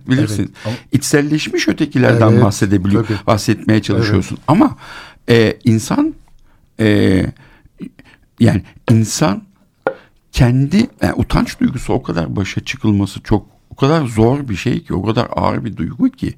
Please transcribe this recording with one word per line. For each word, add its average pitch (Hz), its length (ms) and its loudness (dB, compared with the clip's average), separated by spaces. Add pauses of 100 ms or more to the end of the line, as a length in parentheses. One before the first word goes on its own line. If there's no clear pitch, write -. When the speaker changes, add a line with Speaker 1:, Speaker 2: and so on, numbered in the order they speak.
Speaker 1:
bilirsin. 107 340 0
Speaker 2:
Evet. 95 80 -6 (140)
Ama 113 120 -6 (160)
Speaker 1:
İçselleşmiş 147 760 0
ötekilerden 120 640 2
Speaker 2:
Evet, 117 100 6
Speaker 1:
bahsedebiliyor, 101 640 0
Speaker 2:
tabii. 104 200 -2
Speaker 1:
bahsetmeye 107 560 0
çalışıyorsun. 101 540 -2
Speaker 2:
Evet. - 120 -18
Speaker 1:
Ama, 254 280 2 (520)
e, 117 360 4
insan, 185 500 0 (680)
e, 110 60 2 (1500)
yani 104 220 2 (280)
insan 139 520 0 (880)
kendi, 139 540 2 (160)
yani 85 140 -2
utanç - 440 -2
duygusu 131 320 -2
o 127 100 -2
kadar 113 340 -6
başa 98 280 -4
çıkılması 101 560 -2
çok, - 260 -2 (240)
o - 60 -20
kadar 147 300 0
zor 120 420 0
bir 98 80 -4
şey 117 280 -4
ki, - 100 -6
o 95 100 -4
kadar 113 320 -2
ağır 98 280 -2
bir 110 120 -8
duygu 208 340 -4
ki - 280 -8